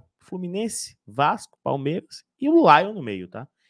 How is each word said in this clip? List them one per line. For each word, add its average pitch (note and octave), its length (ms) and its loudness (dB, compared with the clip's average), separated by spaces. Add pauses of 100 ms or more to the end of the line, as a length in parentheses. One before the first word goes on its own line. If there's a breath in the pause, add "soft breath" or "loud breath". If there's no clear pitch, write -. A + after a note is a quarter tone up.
(200)
Fluminense, F#3 760 -10 (100)
Vasco, C#3+ 560 -4
Palmeiras C#3 640 -6 (160)
e C4+ 80 -2
o D#4 60 4
Lion G3+ 400 6
no F#3 80 -12
meio, F#2+ 260 -8
tá? A2+ 180 -14 (240)